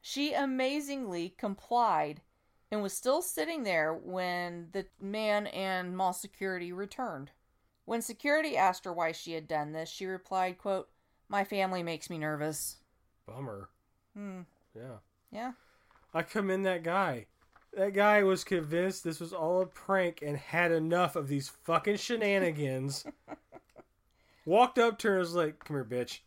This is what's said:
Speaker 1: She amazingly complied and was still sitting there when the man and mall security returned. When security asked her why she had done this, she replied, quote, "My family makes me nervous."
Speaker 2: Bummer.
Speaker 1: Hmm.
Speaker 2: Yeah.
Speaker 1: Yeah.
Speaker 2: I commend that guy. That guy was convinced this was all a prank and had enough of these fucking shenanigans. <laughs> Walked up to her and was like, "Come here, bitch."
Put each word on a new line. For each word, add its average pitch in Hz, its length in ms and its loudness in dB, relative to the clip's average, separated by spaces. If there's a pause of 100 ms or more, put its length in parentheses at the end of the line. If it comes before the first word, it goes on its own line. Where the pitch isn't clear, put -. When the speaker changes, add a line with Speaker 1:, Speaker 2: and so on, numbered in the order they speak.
Speaker 1:
She 285 340 -4
amazingly 262 1000 -2
complied 196 840 0 (500)
and 214 100 -2
was 196 120 -4
still 285 300 0
sitting 320 420 -4
there 160 280 2
when 175 800 -4
the 190 160 -4 (140)
man 208 480 0
and 185 480 -4
mall 185 160 2
security 185 600 -6
returned. 190 600 -8 (540)
When 226 160 -2
security 285 540 2
asked 185 280 4
her 180 80 -6
why 165 180 0
she 165 220 -8
had 156 160 -6
done 151 240 -2
this, 160 160 -6
she - 180 -8
replied, 185 520 -2
quote, 196 300 -2 (400)
"My 202 140 0
family 190 400 0
makes 165 260 -6
me 170 100 -6
nervous." 151 580 -4 (500)
Speaker 2:
Bummer. 110 420 -10 (460)
Speaker 1:
Hmm. 196 280 -10 (340)
Speaker 2:
Yeah. 117 220 -14 (340)
Speaker 1:
Yeah. 240 200 -8 (640)
Speaker 2:
I 165 80 0
commend 196 440 0
that 175 180 0
guy. 165 420 0 (460)
That 202 200 0
guy 208 300 8
was 190 220 4
convinced 175 580 0
this 165 160 -4
was 170 140 -10
all 175 280 2
a 185 60 2
prank 185 560 0
and 147 140 -2
had 170 340 2
enough 165 460 4
of 147 100 -2
these 139 220 -2
fucking 165 480 0
shenanigans. 160 1080 0 (240)
<laughs> - 1160 -20
Walked 240 320 6
up 233 220 4
to 220 80 2
her 196 60 4
and 185 60 4
was 170 140 -2
like, 160 300 0
"Come 151 120 -4
here, 131 80 -2
bitch." 120 420 -4